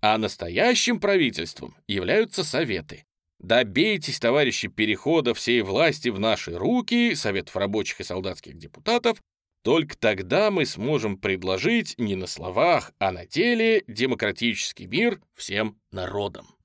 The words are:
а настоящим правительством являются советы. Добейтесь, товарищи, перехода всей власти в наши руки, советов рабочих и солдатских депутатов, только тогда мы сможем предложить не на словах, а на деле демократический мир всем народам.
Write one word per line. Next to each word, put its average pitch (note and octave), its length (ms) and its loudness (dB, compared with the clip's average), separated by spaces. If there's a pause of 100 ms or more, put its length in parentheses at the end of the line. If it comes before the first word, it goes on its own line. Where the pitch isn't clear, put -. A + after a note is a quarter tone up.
а G#2+ 160 4
настоящим C3 800 0
правительством D#3 760 -2 (100)
являются A#2+ 560 0
советы. A#2 640 -4 (320)
Добейтесь, B2+ 840 2
товарищи, B2 480 2
перехода A2+ 680 2
всей A#2+ 260 2
власти B2 480 2
в G2 100 -4
наши G2+ 380 -2
руки, A#3+ 560 2
советов G2 420 -2
рабочих G2+ 440 -2
и F#2+ 40 -6
солдатских F2+ 540 -6
депутатов, A#3 640 -2 (420)
только D#3 340 2
тогда A2 540 2
мы F3 140 2
сможем A2 520 -2
предложить F#2+ 800 0
не G#2+ 180 -2
на F#2 120 -6
словах, - 720 0
а G2 120 2
на F2 140 -10
деле A3+ 640 2
демократический A2 1000 -2
мир F#3+ 340 0 (140)
всем G#2 440 -4 (100)
народам. F#2 580 -6 (180)